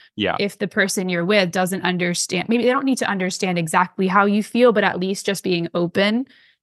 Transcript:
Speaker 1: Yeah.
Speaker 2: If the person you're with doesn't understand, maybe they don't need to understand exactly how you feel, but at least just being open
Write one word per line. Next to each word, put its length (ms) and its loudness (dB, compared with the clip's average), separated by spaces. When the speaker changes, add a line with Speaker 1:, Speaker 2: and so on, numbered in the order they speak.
Speaker 1:
Yeah. 240 0
Speaker 2:
If 180 -4
the 80 -2
person 420 -2
you're 160 -2
with 280 2
doesn't 300 -2
understand, 680 -2
maybe 160 2
they 60 4
don't 140 0
need 140 0
to 100 -2
understand 500 -2
exactly 500 0
how 160 4
you 180 2
feel, 300 4
but 100 2
at 160 0
least 280 -4
just 180 -2
being 300 0
open 520 0